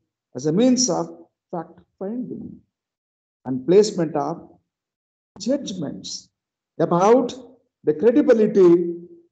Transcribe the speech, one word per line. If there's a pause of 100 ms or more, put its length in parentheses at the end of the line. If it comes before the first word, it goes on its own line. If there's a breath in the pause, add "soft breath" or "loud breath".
(360)
as
a
means
of (260)
fact (180)
finding (880)
and
placement
of (880)
judgments (500)
about (500)
the
credibility (360)